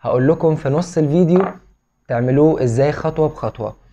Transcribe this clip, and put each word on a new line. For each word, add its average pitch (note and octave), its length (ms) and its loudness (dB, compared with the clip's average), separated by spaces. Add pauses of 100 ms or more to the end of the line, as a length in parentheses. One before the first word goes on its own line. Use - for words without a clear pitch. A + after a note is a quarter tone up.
هقول B2 260 0
لكم D#3+ 280 2
في D3 140 -4
نص E3 280 -2
الفيديو E3+ 480 2 (640)
تعملوه C3+ 560 2
ازاي B2+ 280 0
خطوة D#3 360 -2
بخطوة. G#2+ 480 -8 (180)